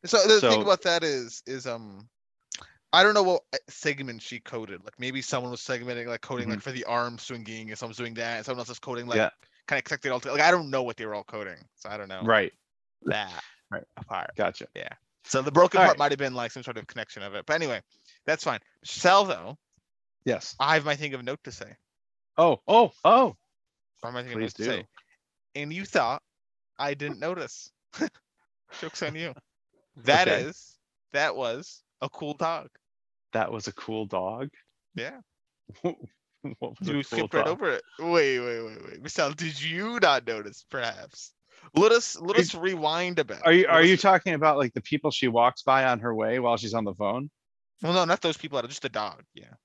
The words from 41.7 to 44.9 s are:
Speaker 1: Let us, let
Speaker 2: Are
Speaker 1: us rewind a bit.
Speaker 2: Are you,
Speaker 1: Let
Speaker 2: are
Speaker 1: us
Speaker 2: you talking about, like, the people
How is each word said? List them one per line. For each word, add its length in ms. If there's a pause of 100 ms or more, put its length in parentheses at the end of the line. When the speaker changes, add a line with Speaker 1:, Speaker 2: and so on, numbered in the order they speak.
Speaker 1:
Let 180
us, 280
let 160
Speaker 2:
Are 40
Speaker 1:
us 140
rewind 640
a 60
bit. 200
Speaker 2:
Are 80
you, 160
Speaker 1:
Let 80
Speaker 2:
are 60
Speaker 1:
us 60
Speaker 2:
you 80
talking 380
about, 240
like, 160
the 80
people 280